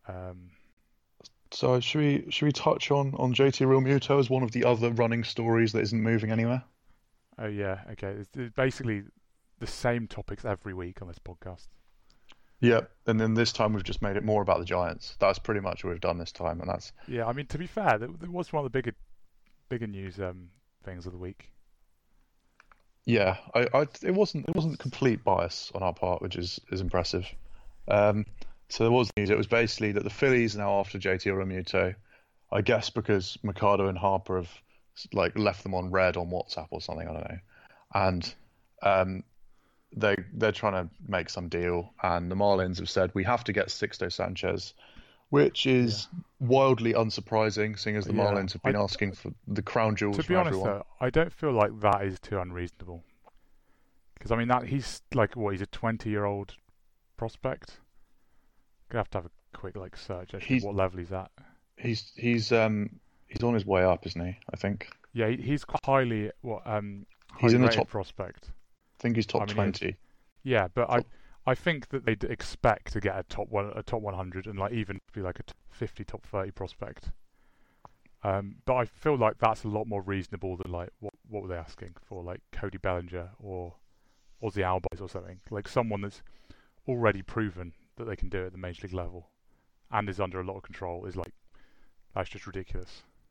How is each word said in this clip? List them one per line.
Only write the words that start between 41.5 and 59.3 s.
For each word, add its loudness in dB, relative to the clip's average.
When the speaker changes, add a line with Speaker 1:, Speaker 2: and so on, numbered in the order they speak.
Speaker 2:
and 0
the -2
Marlins 2
have -6
said, 2
"We 0
have 2
to -4
get 0
Sixto -4
Sanchez," -4
which 4
is 4
Speaker 1:
Yeah. -10
Speaker 2:
wildly 6
unsurprising, 2
seeing -2
as 0
the -2
Speaker 1:
Yeah, 4
Speaker 2:
Marlins 2
have -10
been 2
Speaker 1:
I, 4
Speaker 2:
asking -2
for -10
the -2
crown 2
jewels 0
Speaker 1:
to 0
be -4
Speaker 2:
from 4
Speaker 1:
honest, 2
Speaker 2:
everyone. 0
Speaker 1:
though, -10
I 2
don't 2
feel -2
like 4
that 4
is -4
too -4
unreasonable. -8
'Cause, -6
I 4
mean, 0
that, 2
he's, -6
like, 2
what, -2
he's -4
a -6
twenty-year-old -2
prospect? -8
Gonna -2
have -4
to -4
have -8
a -20